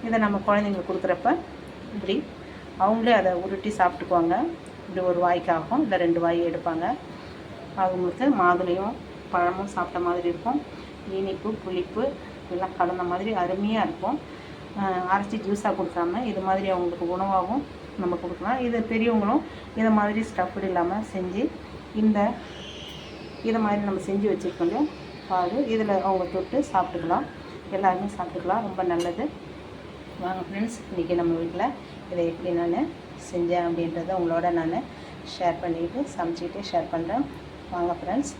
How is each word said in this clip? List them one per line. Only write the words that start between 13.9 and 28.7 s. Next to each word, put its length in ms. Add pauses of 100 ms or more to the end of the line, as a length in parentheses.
ஆ, 140 (220)
அரைச்சி 320
ஜூஸாக 320
கொடுக்காம 520
இது 180
மாதிரி 260
அவங்களுக்கு 420
உணவாகவும் 480 (380)
நம்ம 200
கொடுக்கலாம். 460
இது 100 (140)
பெரியவங்களும் 500 (380)
இதை 180
மாதிரி 320
ஸ்டஃப்டு 400
இல்லாம 300 (120)
செஞ்சு, 320 (580)
இந்த, 160 (1300)
இதை 160
மாதிரி 240
நம்ம 180
செஞ்சு 240
வச்சுருக்கோம் 360
இல்லையா 180 (420)
பாகு, 300 (160)
இதுல 320
அவங்க 180 (120)
தொட்டு 200 (160)
சாப்பிட்டுக்கலாம், 540 (480)
எல்லாருமே 400
சாப்பிட்டுக்கலாம். 520
ரொம்ப 140 (100)